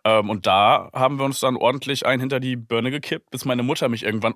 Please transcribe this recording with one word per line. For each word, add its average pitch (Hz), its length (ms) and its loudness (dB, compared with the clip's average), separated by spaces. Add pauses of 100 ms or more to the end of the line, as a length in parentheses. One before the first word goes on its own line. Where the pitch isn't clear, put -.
Ähm, 107 240 4
und 104 180 -4
da 104 460 4
haben 131 260 0
wir 135 60 0
uns 139 160 -4
dann 127 160 0
ordentlich 131 480 -2
einen 127 160 2
hinter 135 180 -2
die 127 160 -4
Birne 117 340 -2
gekippt, - 420 -8
bis - 120 -8
meine 123 200 0
Mutter 135 260 0
mich 117 140 -4
irgendwann, 110 320 -2